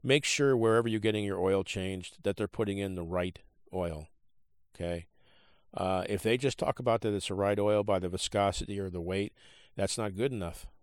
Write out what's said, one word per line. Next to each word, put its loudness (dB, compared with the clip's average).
make 4
sure 4
wherever 6
you're 0
getting 2
your -2
oil 4
changed -6
that 0
they're -2
putting -2
in -4
the -6
right -4
oil, -4
okay? -6
Uh, 0
if -2
they 2
just -2
talk -2
about 0
that 0
it's -4
the -4
right 0
oil 4
by 2
the -2
viscosity -2
or -6
the -6
weight, -4
that's 0
not -4
good 0
enough -8